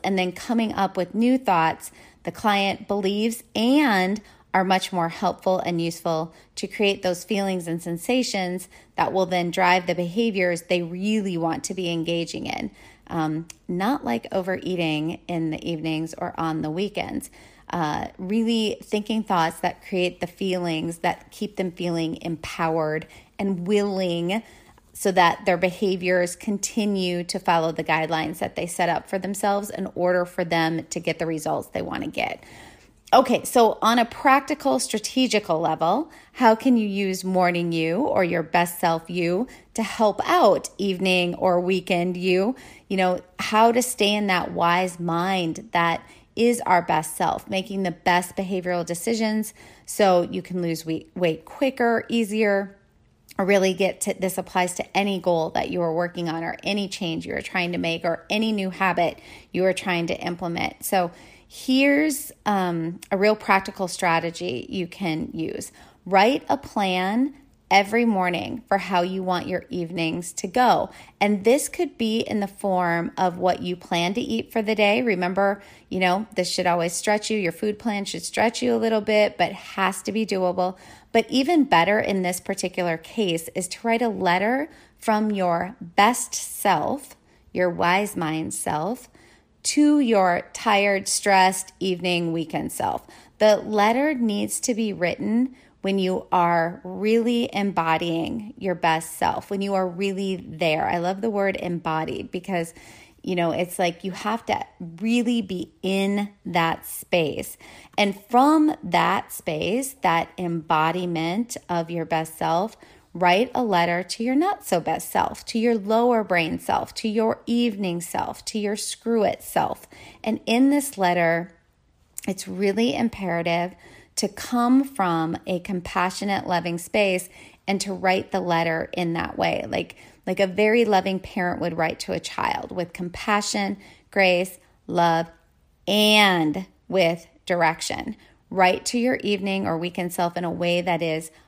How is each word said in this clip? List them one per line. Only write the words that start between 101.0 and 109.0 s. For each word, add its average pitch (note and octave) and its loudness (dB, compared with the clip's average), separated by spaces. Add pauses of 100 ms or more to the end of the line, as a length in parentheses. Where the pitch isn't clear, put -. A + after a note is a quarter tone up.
the A3+ -2
word G3 0
embodied D#3+ -4
because, F3 -4 (480)
you F#3 -4
know, E3+ 2
it's F3+ -4
like F3 -2
you F#3+ -6
have G#3 -4
to - -2 (140)
really A3+ 0
be F#3 -8 (100)
in G3 0 (140)
that E3+ 0
space. - -2 (440)
And G3+ 0 (120)
from D4+ 6
that F3 0